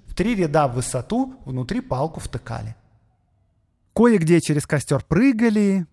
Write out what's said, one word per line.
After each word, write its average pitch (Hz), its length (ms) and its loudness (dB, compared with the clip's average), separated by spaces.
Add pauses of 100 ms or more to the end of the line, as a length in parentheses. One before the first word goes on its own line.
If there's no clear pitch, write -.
В - 80 -14
три 240 220 -2
ряда 156 320 2
в 120 80 -4
высоту 208 600 -4 (100)
внутри 131 360 -4
палку 151 380 -4
втыкали. 110 560 -10 (1160)
Кое-где 175 460 4
через 147 260 -2
костёр 139 380 -2
прыгали, 208 880 2